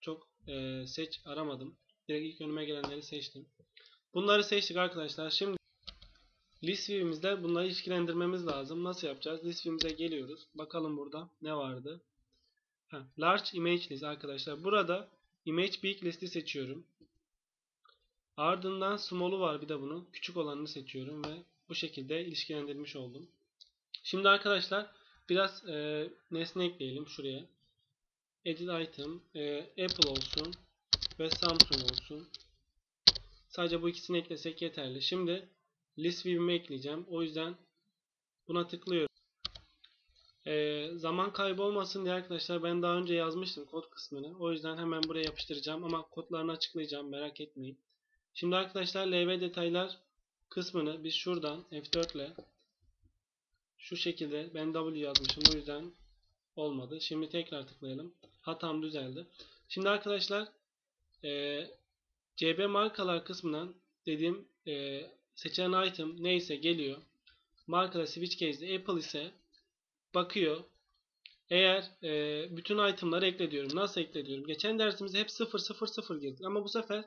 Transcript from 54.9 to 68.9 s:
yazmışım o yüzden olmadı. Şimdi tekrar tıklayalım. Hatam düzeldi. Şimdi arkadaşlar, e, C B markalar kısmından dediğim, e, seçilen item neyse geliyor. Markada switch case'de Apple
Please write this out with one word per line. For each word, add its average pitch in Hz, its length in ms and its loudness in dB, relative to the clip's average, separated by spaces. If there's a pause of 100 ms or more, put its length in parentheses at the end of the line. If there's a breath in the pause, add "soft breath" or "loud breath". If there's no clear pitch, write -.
yazmışım 139 440 0 (100)
o 156 40 0
yüzden 147 360 -6 (640)
olmadı. 147 440 -4
Şimdi 156 280 -4
tekrar 160 400 -4
tıklayalım. 143 460 -10 (260)
Hatam 160 420 -2
düzeldi. 151 440 -6 (420 loud breath)
Şimdi 190 200 0
arkadaşlar, 208 600 2 (760)
e, 143 360 -2 (760)
C 165 220 4
B 196 80 4
markalar 202 580 2
kısmından 170 500 -4 (320)
dediğim, 165 420 0 (180)
e, 139 360 -4 (320)
seçilen 185 520 2
item 170 360 -4
neyse 175 340 2
geliyor. 151 460 0 (640 soft breath)
Markada 175 400 2
switch 175 320 -4
case'de 170 400 0
Apple 185 200 0